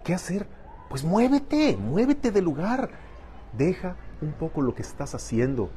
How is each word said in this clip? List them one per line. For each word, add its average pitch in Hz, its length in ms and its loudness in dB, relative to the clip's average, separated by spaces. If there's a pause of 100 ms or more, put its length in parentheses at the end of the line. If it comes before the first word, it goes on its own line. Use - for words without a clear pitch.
¿qué 170 100 0
hacer? 185 340 -4 (420)
Pues 131 140 -6
muévete, 262 720 4
muévete 220 540 2
del 196 140 4
lugar. 190 440 0 (640)
Deja 180 440 0 (240)
un 151 100 -4
poco 156 300 -4
lo 123 120 2
que - 80 -8
estás - 320 -6
haciendo 120 640 0